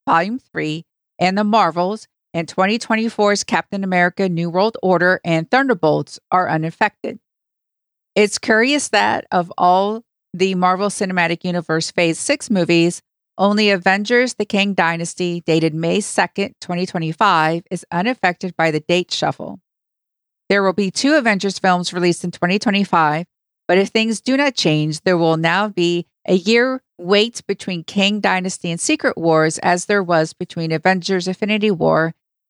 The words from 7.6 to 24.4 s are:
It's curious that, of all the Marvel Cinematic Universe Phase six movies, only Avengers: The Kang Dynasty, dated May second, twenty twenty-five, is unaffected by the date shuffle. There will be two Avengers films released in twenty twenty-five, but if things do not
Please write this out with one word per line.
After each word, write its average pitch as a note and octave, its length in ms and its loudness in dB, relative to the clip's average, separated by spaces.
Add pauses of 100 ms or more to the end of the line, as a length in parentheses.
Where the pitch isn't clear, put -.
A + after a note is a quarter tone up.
It's G#3 220 2
curious B3+ 500 0
that, G#3+ 420 0
of F3 260 -2
all G3 460 2 (320)
the F#3 220 0
Marvel F#3 320 2
Cinematic F3+ 560 -2
Universe E3+ 480 -2
Phase E3 260 0
six - 320 -4
movies, E3+ 500 2 (360)
only G#3 340 2
Avengers: G#3 640 0
The G#3 100 -4
Kang G3+ 300 0
Dynasty, E3+ 720 -2
dated D#3+ 280 2
May E3 260 0
second, - 600 -4
twenty F3+ 260 -6
twenty-five, E3 840 0
is - 200 -8
unaffected F3+ 640 -4
by E3 140 2
the D3+ 100 2
date E3+ 320 0
shuffle. - 480 -6 (880)
There G3+ 140 2
will F#3+ 100 2
be G3 180 -2
two C#4 240 0
Avengers G#3 440 0
films F3+ 340 0
released F3 320 0
in F3 80 -6
twenty F3+ 260 -2
twenty-five, F3 680 2 (420)
but F3+ 100 4
if G3 100 2
things A3 320 -2
do C4 160 0
not C#4 180 0